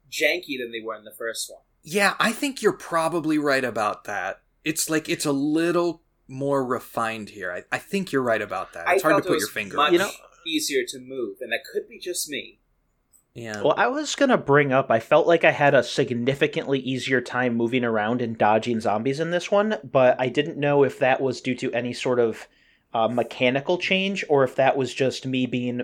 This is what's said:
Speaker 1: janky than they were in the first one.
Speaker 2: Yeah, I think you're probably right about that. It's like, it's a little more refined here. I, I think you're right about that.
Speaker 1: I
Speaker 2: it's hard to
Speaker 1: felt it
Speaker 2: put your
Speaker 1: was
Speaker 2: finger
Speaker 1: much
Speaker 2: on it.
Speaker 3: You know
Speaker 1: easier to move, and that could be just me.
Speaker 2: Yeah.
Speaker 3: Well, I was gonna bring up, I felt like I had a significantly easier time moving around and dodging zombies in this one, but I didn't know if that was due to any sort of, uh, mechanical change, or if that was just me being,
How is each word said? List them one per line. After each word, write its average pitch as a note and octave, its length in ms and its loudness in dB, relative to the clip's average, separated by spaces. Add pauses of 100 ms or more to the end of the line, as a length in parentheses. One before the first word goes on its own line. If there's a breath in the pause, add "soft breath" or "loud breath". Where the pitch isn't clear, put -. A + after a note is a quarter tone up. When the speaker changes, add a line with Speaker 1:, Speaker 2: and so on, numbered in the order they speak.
(120)
Speaker 1:
janky D3+ 480 -2
than A#2 120 -8
they A2+ 100 -10
were A2 140 -8
in G#2+ 80 -18
the G#2+ 140 -20
first A2+ 340 -8
one. - 120 -20 (180)
Speaker 2:
Yeah, F#3+ 380 0
I G#3 120 0
think C4+ 300 -6
you're G3+ 120 4
probably D#3+ 640 0
right C3+ 260 2
about G#2+ 380 -2
that. F#2+ 400 -8 (200)
It's D#3 240 -4
like, D#3 220 -2
it's E3+ 160 -4
a D3+ 60 2
little E3 720 0 (280)
more C#3 320 0
refined A2+ 680 -4
here. F#2+ 220 -10
I, - 240 -8
I B2+ 40 -4
think F#3+ 320 -6
you're C3+ 100 2
right A2+ 200 2
about G2 320 -8
that. E2+ 140 -12
Speaker 1:
I F3+ 60 4
Speaker 2:
it's - 80 2
hard D#3 140 4
to - 80 2
Speaker 1:
felt - 20 -12
it F#3 40 -2
Speaker 2:
put - 100 0
your - 80 -2
Speaker 1:
was - 20 -12
Speaker 2:
finger G#2 280 -8
Speaker 1:
much C#3+ 100 4
Speaker 2:
on D#3+ 80 2
it. - 20 8
Speaker 3:
You F3+ 60 2
know G3+ 80 -4 (340)
Speaker 1:
easier D3 420 -2
to C3 120 -12
move, B2+ 420 -8
and A2+ 100 -10
that A2+ 100 -4 (120)
could - 160 -6
be A3+ 80 -20
just F3+ 320 -8
me. A#2+ 300 -10 (720)
Speaker 2:
Yeah. A2 300 -8
Speaker 3:
Well, D3 140 2
I G3+ 100 2
was C#4+ 260 -6
gonna B3+ 240 2
bring C#3+ 340 4
up, C3 200 2
I A2+ 80 4
felt D3+ 260 4
like E3 180 4
I E3+ 60 6
had C#3+ 240 4
a C3 80 6
significantly C3+ 960 -2
easier C3 400 -2
time B2 360 -2
moving A#2 280 0
around A2+ 380 0
and A2+ 160 -4
dodging A2+ 420 4
zombies A2+ 400 0
in E3 120 -4
this F3 180 -4
one, G#3 340 2
but C3 360 6
I C3 100 0
didn't D3 280 -2
know C#3+ 260 4
if B2+ 160 2
that C3 200 2
was C3 220 -2
due B2+ 140 -2
to C3 180 -4
any A#2+ 200 -2
sort B2 260 0
of, A2+ 280 0 (460 soft breath)
uh, A2 140 2
mechanical B2+ 720 0
change, F#3+ 500 -2
or C#3+ 140 4
if B2+ 120 0
that C3+ 220 4
was B2+ 160 -2
just - 320 -2
me B2+ 220 0
being, B2 360 -4